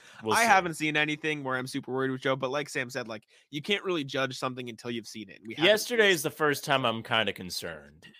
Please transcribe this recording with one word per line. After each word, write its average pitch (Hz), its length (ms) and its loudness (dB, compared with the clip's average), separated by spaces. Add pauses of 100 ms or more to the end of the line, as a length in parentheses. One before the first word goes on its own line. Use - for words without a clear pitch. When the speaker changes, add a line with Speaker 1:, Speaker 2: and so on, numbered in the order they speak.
(220)
Speaker 1:
We'll 110 120 2
Speaker 2:
I 226 80 6
Speaker 1:
see. 233 60 4
Speaker 2:
haven't 180 260 6
seen 151 220 -2
anything 151 460 0
where 131 140 -2
I'm 127 100 -2
super 131 260 -6
worried 131 200 0
with 131 80 -6
Joe, 131 160 2
but 131 160 -2
like 143 160 -4
Sam 127 220 -4
said, 123 180 -6
like, 110 160 -10 (260)
you 147 100 -6
can't 202 220 0
really 175 220 -2
judge 131 340 -2
something 127 300 -6
until 120 240 -8
you've 113 160 -6
seen 104 220 -12
it. - 100 -20
And 110 80 -16
we 110 60 -10
haven't 156 140 4
Speaker 1:
Yesterday 220 360 4
Speaker 2:
really 196 100 6
Speaker 1:
is 143 80 0
the 151 80 -2
Speaker 2:
seen - 40 -8
it - 40 -16
Speaker 1:
first 147 260 2
time 135 200 4
Speaker 2:
yet. 117 60 4
Speaker 1:
I'm 113 120 -4
kinda 110 300 2
concerned, 80 760 -10 (140)